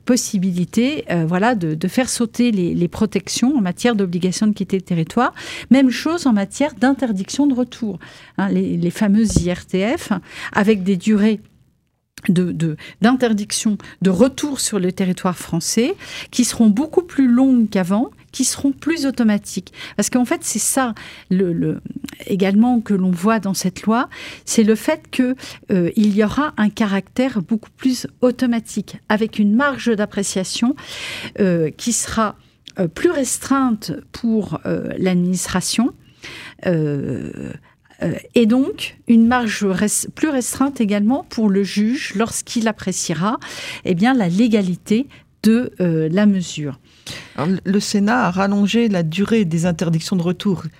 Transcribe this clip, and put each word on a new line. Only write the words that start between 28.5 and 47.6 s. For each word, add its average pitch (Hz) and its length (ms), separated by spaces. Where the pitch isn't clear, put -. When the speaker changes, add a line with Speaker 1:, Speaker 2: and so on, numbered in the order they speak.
Speaker 1:
avec 220 320
une 208 160
marge 262 380
d'appréciation, 208 800
euh, 170 360
qui - 160
sera, - 440
euh, 190 80
plus 349 240
restreinte 262 800
pour, - 520
euh, - 320
l'administration, 185 960
euh, 147 840
euh, 165 120
et 233 120
donc 262 600
une 226 200
marge 233 380
res-, 190 460
plus - 180
restreinte 269 520
également 208 480
pour 220 220
le 196 120
juge 208 540
lorsqu'il 220 500
appréciera, 190 720
eh 180 100
bien, 220 200
la 214 140
légalité 208 800
de, 226 380
euh, 160 300
la 202 160
mesure. 160 520
Speaker 2:
Alors, 147 120
le, 185 160